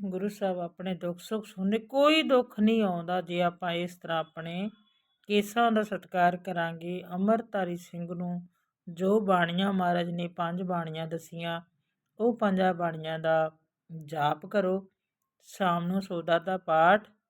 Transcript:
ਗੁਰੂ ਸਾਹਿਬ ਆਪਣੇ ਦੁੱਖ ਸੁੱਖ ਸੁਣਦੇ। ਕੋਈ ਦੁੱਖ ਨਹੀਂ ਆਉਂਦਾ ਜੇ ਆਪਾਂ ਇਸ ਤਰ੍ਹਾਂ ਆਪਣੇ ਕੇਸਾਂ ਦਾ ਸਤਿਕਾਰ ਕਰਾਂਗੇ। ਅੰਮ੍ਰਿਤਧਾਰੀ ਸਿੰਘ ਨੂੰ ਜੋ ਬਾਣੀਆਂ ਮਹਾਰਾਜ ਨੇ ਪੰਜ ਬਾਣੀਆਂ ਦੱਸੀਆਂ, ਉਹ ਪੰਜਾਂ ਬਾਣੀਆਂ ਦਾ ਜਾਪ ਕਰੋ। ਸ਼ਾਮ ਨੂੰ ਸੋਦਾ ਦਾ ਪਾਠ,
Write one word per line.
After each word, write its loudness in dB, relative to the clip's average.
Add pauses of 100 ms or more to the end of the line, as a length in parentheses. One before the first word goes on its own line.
ਗੁਰੂ -4
ਸਾਹਿਬ -4
ਆਪਣੇ -8
ਦੁੱਖ -6
ਸੁੱਖ -6
ਸੁਣਦੇ। -2
ਕੋਈ 4
ਦੁੱਖ 2
ਨਹੀਂ 4
ਆਉਂਦਾ 0
ਜੇ -2
ਆਪਾਂ -2
ਇਸ -4
ਤਰ੍ਹਾਂ -4
ਆਪਣੇ -8 (600)
ਕੇਸਾਂ 2
ਦਾ 2
ਸਤਿਕਾਰ 0
ਕਰਾਂਗੇ। -6 (120)
ਅੰਮ੍ਰਿਤਧਾਰੀ 0
ਸਿੰਘ -12
ਨੂੰ -6 (400)
ਜੋ 2
ਬਾਣੀਆਂ 2
ਮਹਾਰਾਜ 0
ਨੇ -4
ਪੰਜ -6
ਬਾਣੀਆਂ -4
ਦੱਸੀਆਂ, -8 (580)
ਉਹ 2
ਪੰਜਾਂ 2
ਬਾਣੀਆਂ -4
ਦਾ 2 (540)
ਜਾਪ -2
ਕਰੋ। -2 (600)
ਸ਼ਾਮ 0
ਨੂੰ -2
ਸੋਦਾ 0
ਦਾ -4
ਪਾਠ, 4 (220)